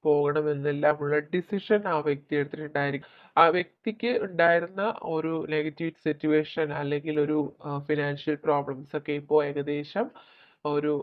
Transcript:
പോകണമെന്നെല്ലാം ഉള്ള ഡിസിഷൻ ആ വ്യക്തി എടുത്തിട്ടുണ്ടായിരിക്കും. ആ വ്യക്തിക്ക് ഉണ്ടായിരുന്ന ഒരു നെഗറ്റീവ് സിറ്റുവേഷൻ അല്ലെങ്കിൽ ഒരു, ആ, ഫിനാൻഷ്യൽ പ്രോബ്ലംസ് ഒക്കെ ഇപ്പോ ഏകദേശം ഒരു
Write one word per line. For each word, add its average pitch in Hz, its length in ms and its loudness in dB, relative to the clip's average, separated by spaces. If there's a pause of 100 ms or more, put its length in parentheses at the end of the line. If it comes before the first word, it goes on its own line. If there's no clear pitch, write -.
പോകണമെന്നെല്ലാം 147 920 2
ഉള്ള 147 200 0
ഡിസിഷൻ 190 680 -2
ആ 165 120 0
വ്യക്തി 147 360 -2
എടുത്തിട്ടുണ്ടായിരിക്കും. 147 720 -4 (280)
ആ 160 100 8
വ്യക്തിക്ക് 214 720 -2
ഉണ്ടായിരുന്ന 180 840 2
ഒരു 160 460 -2
നെഗറ്റീവ് 156 420 -2 (120)
സിറ്റുവേഷൻ 151 720 0
അല്ലെങ്കിൽ 147 460 -2
ഒരു, 147 360 0 (100)
ആ, 143 140 -4
ഫിനാൻഷ്യൽ 143 560 -2
പ്രോബ്ലംസ് 143 640 -2
ഒക്കെ 147 140 -6
ഇപ്പോ 147 320 2
ഏകദേശം 147 640 -4 (580)
ഒരു 147 380 0